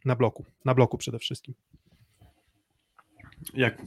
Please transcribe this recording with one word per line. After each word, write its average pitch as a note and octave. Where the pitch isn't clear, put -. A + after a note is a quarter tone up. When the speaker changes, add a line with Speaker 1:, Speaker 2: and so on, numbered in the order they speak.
Speaker 1:
Na B2+
bloku. A2+
Na C3
bloku B2
przede A#2+
wszystkim. -
Speaker 2:
Jak A#2+